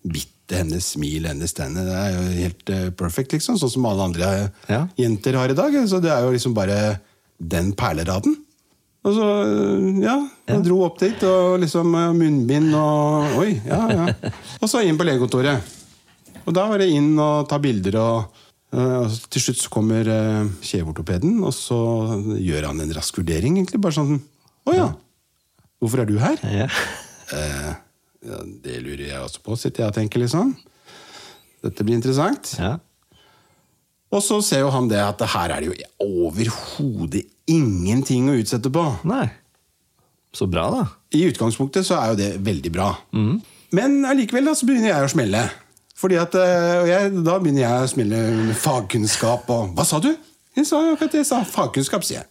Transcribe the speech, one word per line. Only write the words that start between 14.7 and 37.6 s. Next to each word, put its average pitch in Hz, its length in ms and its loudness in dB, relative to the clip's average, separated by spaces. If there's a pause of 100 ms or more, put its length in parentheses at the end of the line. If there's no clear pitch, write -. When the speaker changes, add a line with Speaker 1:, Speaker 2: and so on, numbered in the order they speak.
Speaker 1:
inn 156 120 4
på 170 80 2
legekontoret. 131 560 2 (840)
Og 165 60 -2
da 190 140 2
var 214 120 0
det 190 120 4
inn 147 280 4
og 151 300 2
ta 147 80 0
bilder 107 400 0
og, 113 280 0 (480)
eh, 123 60 -2
og 127 300 0 (200)
til 131 120 -4
slutt 123 160 -2
så - 120 -4
kommer, 110 380 0
eh, 110 400 0 (140)
kjeveortopeden, 90 840 -2
og 135 100 0
så - 240 -4 (600)
gjør 78 280 -2
han 73 140 -6
en 78 120 -6
rask 80 220 -6
vurdering, 90 420 0
egentlig, 196 240 0
bare 170 120 0
sånn, 147 280 0 (460)
"Å 320 60 4
ja, 370 140 4
Speaker 2:
Ja. - 60 -4 (880)
Speaker 1:
hvorfor 123 200 0
er 113 40 0
du 104 140 0
her?" 247 240 2
Speaker 2:
Ja. 104 240 0 (680)
Speaker 1:
"Eh, 73 400 -6 (540)
ja, 55 100 -12 (240)
det 62 220 -10
lurer 69 240 -10
jeg 67 120 -10
også 65 220 -12
på", 113 160 -6
sitter 127 260 -4
jeg 107 40 0
og 104 80 -4
tenker, 110 240 -2
liksom. 160 360 0 (1080)
Dette 90 200 -4
blir 113 120 2
interessant. 135 640 0
Speaker 2:
Ja. 127 180 -2 (1300)
Speaker 1:
Og 202 100 0
så 208 220 0
ser 139 160 0
jo 139 100 2
han 127 200 0
det 104 100 2
at 101 220 -2
her 90 300 -2
er 78 100 -4
det 80 80 -4
jo - 40 -6 (260)
overhodet 98 1300 -4 (220)
ingenting 127 840 2